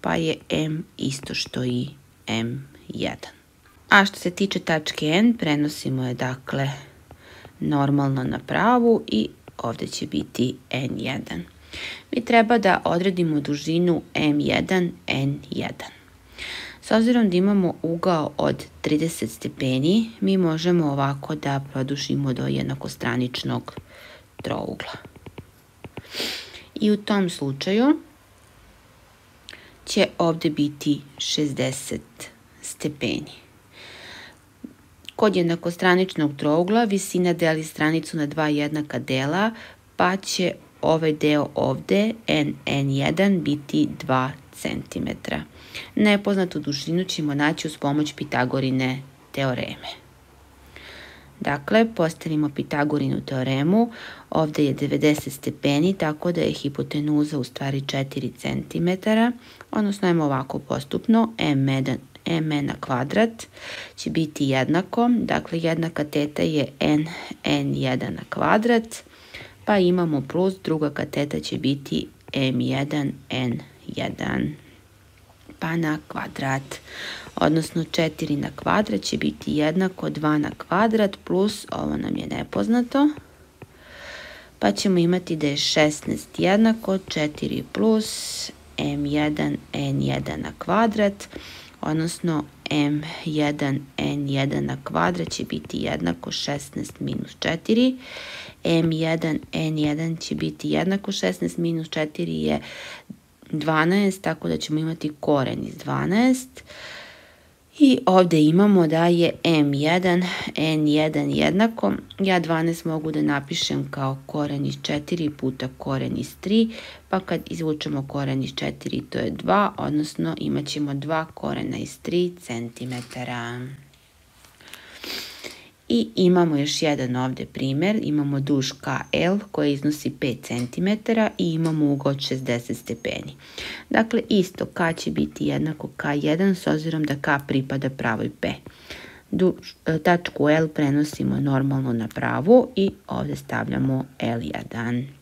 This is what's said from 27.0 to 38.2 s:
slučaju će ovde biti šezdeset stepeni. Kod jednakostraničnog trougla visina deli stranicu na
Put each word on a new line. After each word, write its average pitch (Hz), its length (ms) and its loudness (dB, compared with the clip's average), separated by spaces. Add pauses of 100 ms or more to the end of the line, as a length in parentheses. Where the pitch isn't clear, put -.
slučaju 196 720 2 (1800)
će - 220 2 (100)
ovde 165 320 2
biti 147 520 0 (160)
šezdeset - 1120 -4 (300)
stepeni. - 720 -6 (1800)
Kod 208 200 4
jednakostraničnog 175 1040 2
trougla 180 460 4
visina 185 500 2
deli 160 300 0
stranicu 160 540 0
na 151 80 0